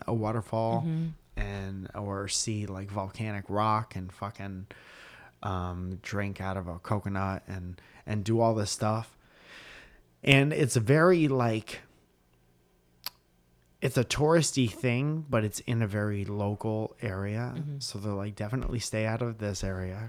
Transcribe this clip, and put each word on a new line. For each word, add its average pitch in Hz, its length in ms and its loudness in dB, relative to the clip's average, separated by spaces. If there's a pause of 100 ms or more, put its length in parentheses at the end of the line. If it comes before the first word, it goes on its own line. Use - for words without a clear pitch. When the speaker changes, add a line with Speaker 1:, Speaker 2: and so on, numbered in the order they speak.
Speaker 1:
a 117 80 0
waterfall 113 680 0
Speaker 2:
Mm-hmm. 165 260 -2 (320)
Speaker 1:
and, 98 540 -6
or 101 340 -4
see, 104 380 -2
like, 98 240 -8
volcanic 101 580 -4
rock 107 480 2
and 92 160 -8
fucking 98 540 -8 (760)
um, 90 600 -4
drink 101 380 -2
out 95 160 -4
of 90 120 -4
a 85 100 -8
coconut 98 680 -2
and, 90 340 -8 (260)
and 107 180 -2
do 113 160 4
all 113 140 6
this 104 160 0
stuff. 110 460 -2 (1080)
And 139 280 8
it's - 240 2
very, 151 520 8
like, 117 520 0 (2000)
it's - 160 -2
a 123 80 4
touristy 147 680 4
thing, 147 580 0
but 117 160 4
it's 104 160 -2
in 117 220 0
a 104 60 2
very 104 360 0
local 104 800 -2
area. 104 540 -4
Speaker 2:
Mm-hmm. 147 240 -6
Speaker 1:
So - 180 -8
they're 104 140 -4
like, 101 240 -4
"Definitely 120 420 -2
stay 110 280 -2
out 113 160 -2
of 117 160 -4
this 104 260 -2
area 92 440 -4